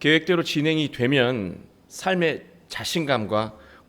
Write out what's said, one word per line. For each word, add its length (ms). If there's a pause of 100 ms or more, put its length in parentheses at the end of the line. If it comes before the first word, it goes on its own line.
계획대로 420
진행이 480
되면 760 (220)
삶의 580 (220)
자신감과 920 (320)